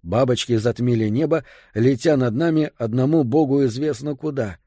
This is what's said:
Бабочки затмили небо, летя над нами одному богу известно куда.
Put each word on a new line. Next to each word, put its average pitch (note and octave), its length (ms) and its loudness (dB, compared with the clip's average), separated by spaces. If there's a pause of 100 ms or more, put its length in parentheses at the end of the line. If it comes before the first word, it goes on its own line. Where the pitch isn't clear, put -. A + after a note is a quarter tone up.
Бабочки A#2+ 540 0
затмили A2+ 520 0
небо, D3 360 0 (300)
летя C3+ 420 2
над B2 180 0
нами D#3 420 0
одному B2+ 460 0
богу C#3 440 2
известно C#3 500 -4
куда. B2+ 500 -6